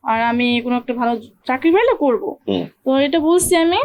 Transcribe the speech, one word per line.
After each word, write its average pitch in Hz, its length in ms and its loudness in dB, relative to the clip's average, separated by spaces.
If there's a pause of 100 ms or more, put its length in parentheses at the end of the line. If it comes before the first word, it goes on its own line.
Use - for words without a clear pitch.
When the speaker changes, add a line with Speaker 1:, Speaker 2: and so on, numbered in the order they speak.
Speaker 1:
আর 226 180 -2
আমি 240 260 0 (140)
কোনো 240 160 -2
একটা 240 160 -6
ভালো 240 200 -2 (320)
চাকরি 262 260 0
পাইলে 440 260 4
করবো।" 220 320 0 (140)
Speaker 2:
হুম। 185 200 -2 (180)
Speaker 1:
তো - 160 -4
এটা 285 220 0
বলছি 339 360 2
আমি। 339 300 2